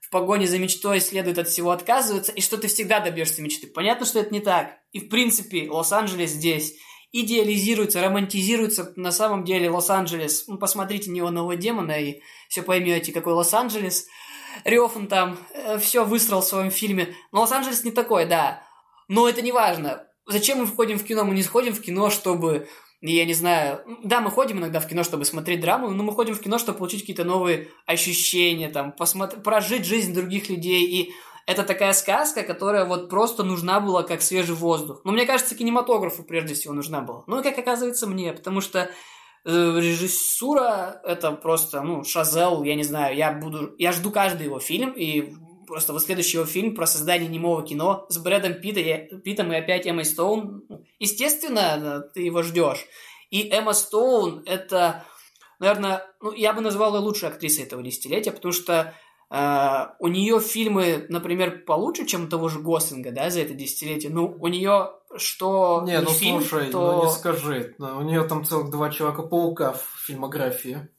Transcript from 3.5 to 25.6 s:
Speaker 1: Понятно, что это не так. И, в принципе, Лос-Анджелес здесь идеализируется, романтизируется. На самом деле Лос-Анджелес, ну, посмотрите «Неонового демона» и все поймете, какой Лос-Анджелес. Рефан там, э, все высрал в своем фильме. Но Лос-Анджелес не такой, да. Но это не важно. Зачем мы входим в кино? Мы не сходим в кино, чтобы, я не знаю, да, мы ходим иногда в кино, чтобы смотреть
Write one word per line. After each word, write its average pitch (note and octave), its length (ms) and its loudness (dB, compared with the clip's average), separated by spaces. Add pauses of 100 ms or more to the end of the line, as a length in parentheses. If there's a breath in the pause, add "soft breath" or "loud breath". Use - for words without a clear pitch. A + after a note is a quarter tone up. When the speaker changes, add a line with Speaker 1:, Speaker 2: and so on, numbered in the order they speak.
Speaker 1:
Понятно, A3 380 0
что - 140 2
это G#3 140 -2
не G3+ 80 -2
так. F3+ 320 2 (180)
И, G3 80 -8
в F#3+ 80 -14
принципе, G3+ 640 0
Лос-Анджелес F3 600 0
здесь D#3 440 -2 (380 loud breath)
идеализируется, G#3+ 880 2
романтизируется. G3 960 0
На F3+ 140 -2
самом G3+ 340 0
деле F3 240 2
Лос-Анджелес, E3+ 760 0
ну, D4+ 100 -8
посмотрите G3+ 540 -2
«Неонового F3 440 -2
демона» F3 440 -2
и C#3+ 220 -4 (280 loud breath)
все F#3 120 -4
поймете, F3 520 0
какой E3+ 200 0
Лос-Анджелес. G#3 760 0 (580 loud breath)
Рефан A3+ 420 4
там, F3+ 300 2 (160)
э, A3 260 -4
все A#3 240 4
высрал G#3 380 2
в F#3+ 40 0
своем F#3+ 260 0
фильме. F#3+ 440 0 (160 loud breath)
Но G3+ 100 4
Лос-Анджелес B3+ 440 0
не A#3 60 -2
такой, A3+ 340 4
да. D#3+ 380 2 (440 loud breath)
Но A#3 220 4
это A#3+ 120 -2
не A#3+ 120 -2
важно. E3+ 540 0 (180)
Зачем G#3 340 2
мы A#3+ 60 2
входим G#3+ 340 0
в G#3 60 -8
кино? G#3+ 180 0
Мы G3 120 2
не F#3+ 80 2
сходим A#3+ 300 2
в G#3 80 -6
кино, F#3+ 280 0
чтобы, E3 580 0 (340 loud breath)
я E3 240 4
не E3 80 0
знаю, E3 460 2 (240)
да, A#3 180 2
мы G#3+ 80 2
ходим A3+ 300 0
иногда E3 200 -2
в D#3+ 80 -6
кино, E3+ 160 -2
чтобы D3 220 -2
смотреть E3 360 -2